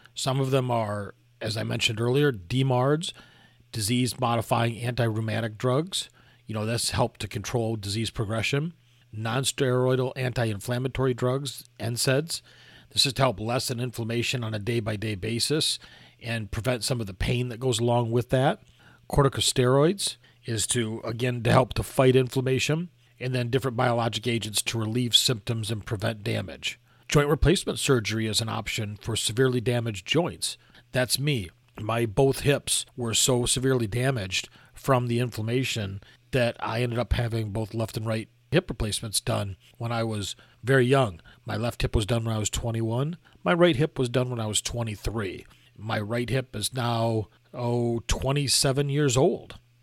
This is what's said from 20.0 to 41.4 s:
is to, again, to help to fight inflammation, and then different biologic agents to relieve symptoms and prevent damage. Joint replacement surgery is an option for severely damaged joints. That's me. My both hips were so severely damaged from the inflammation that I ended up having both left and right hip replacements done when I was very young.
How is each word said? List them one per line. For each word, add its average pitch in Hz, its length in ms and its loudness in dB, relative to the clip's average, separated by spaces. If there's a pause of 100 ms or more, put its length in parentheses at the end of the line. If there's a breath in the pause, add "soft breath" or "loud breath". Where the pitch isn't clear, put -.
is 110 220 -2
to, 113 360 -2
again, 120 400 -2
to 113 80 2
help 127 220 4
to 107 100 -4
fight 131 320 4
inflammation, 131 760 0 (280 soft breath)
and 127 160 -4
then 123 140 -2
different 123 300 0
biologic 117 480 2
agents 110 340 -2
to - 180 -4
relieve 113 380 2
symptoms 113 540 0
and 104 160 -6
prevent 107 360 -4
damage. 101 560 -6 (300 soft breath)
Joint 143 200 4
replacement 147 500 4
surgery 110 480 2
is 107 160 0
an 110 80 -4
option 107 500 -6
for 110 160 -4
severely 123 460 2
damaged 117 440 -2
joints. - 520 -2 (340 soft breath)
That's 127 260 0
me. 131 300 0 (320)
My 113 240 0
both 135 360 2
hips - 440 0 (120)
were 113 180 -2
so 123 320 4
severely 127 400 2
damaged 117 640 -2 (240 soft breath)
from 123 320 2
the 117 140 2
inflammation 113 800 -2 (300 loud breath)
that 120 280 2
I 113 220 -2
ended 120 160 0
up - 160 0
having 113 360 0
both 110 220 -4
left 113 240 -4
and 110 100 -4
right 113 220 -2 (220)
hip 170 180 2
replacements 110 520 -4
done 104 360 -2 (220 soft breath)
when 117 120 -4
I 117 140 0
was 107 320 -4 (260 soft breath)
very 131 220 4
young. 123 360 2 (260 loud breath)